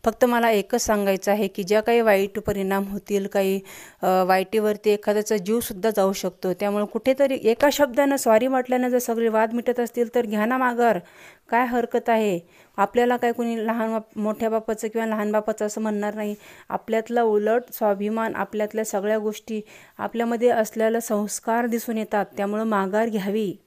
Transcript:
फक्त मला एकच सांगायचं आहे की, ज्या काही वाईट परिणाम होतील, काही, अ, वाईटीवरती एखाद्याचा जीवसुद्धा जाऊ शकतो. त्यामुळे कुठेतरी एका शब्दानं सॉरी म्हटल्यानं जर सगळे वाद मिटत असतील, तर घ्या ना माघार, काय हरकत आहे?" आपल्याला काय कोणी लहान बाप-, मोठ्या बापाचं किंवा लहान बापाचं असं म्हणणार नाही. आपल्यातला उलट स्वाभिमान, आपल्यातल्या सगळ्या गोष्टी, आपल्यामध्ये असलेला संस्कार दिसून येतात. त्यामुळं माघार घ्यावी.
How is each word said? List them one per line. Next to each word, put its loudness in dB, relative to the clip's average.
फक्त 2
मला 2
एकच 0
सांगायचं 0
आहे 0
की, -6
ज्या 2
काही 2
वाईट 2
परिणाम -2
होतील, -4
काही, 0
अ, 2
वाईटीवरती 2
एखाद्याचा 0
जीवसुद्धा -2
जाऊ 4
शकतो. -4
त्यामुळे -2
कुठेतरी 0
एका 4
शब्दानं 2
सॉरी 4
म्हटल्यानं 0
जर 2
सगळे 0
वाद 2
मिटत -2
असतील, -2
तर 2
घ्या 0
ना 0
माघार, 2
काय 2
हरकत -2
आहे?" 2
आपल्याला 2
काय 0
कोणी -4
लहान -2
बाप-, -6
मोठ्या -2
बापाचं -4
किंवा -2
लहान -2
बापाचं -2
असं -6
म्हणणार -2
नाही. -6
आपल्यातला -2
उलट 2
स्वाभिमान, -2
आपल्यातल्या -4
सगळ्या -2
गोष्टी, -6
आपल्यामध्ये 0
असलेला 0
संस्कार -2
दिसून -4
येतात. -2
त्यामुळं -2
माघार 0
घ्यावी. -2